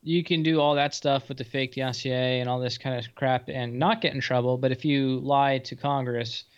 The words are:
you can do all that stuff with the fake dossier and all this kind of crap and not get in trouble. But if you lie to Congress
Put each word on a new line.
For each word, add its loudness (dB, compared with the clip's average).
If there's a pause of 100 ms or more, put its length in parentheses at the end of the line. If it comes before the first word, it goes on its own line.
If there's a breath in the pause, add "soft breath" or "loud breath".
you 2
can 2
do 4
all 4
that 2
stuff 0
with -10
the -8
fake -4
dossier 0
and -2
all -2
this -4
kind -4
of -10
crap 0
and -6
not 2
get -2
in -6
trouble. 0
But 0
if -4
you 2
lie 2
to -10
Congress -4 (140 soft breath)